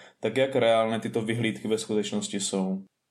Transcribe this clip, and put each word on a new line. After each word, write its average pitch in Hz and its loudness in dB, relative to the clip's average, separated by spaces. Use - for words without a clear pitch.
Tak 110 -2
jak 135 2
reálné 113 4
tyto 113 -2
vyhlídky 110 -2
ve 110 2
skutečnosti 104 -2
jsou? 95 -2